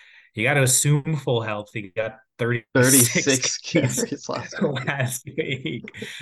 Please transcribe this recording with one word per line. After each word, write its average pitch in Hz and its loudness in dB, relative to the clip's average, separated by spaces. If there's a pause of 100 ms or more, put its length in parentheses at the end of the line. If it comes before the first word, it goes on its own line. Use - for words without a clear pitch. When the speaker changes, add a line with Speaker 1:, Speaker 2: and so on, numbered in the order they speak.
(340)
Speaker 1:
you 110 -2
gotta 139 4
assume 147 2
full 127 -2
health. 107 -6
He 98 -10
got 110 -4 (200)
thirty-six 120 -2
Speaker 2:
Thirty-six 131 4
Speaker 1:
<laughs> - -20
carries 143 0
Speaker 2:
carries - -8
last - -6
week. 139 -2
Speaker 1:
last 139 -4 (140)
week. 143 -8 (160)